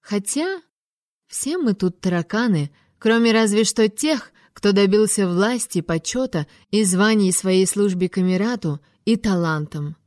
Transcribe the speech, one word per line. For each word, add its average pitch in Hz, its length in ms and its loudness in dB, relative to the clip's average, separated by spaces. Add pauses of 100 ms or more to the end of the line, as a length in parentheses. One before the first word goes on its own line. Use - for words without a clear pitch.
Хотя 302 600 -4 (680)
все 320 300 -6
мы 240 160 0
тут 180 260 -4
тараканы, 180 720 -2 (280)
кроме 233 340 2
разве 220 320 2
что 214 240 2
тех, 285 440 -4 (220)
кто 202 180 0
добился 202 560 2
власти, 196 520 -2
почета 175 680 -4 (240)
и 214 140 2
званий 196 480 2
своей 185 340 2
службе 185 420 0
камерату 185 720 -2 (240)
и 226 120 2
талантом 160 800 -4 (100)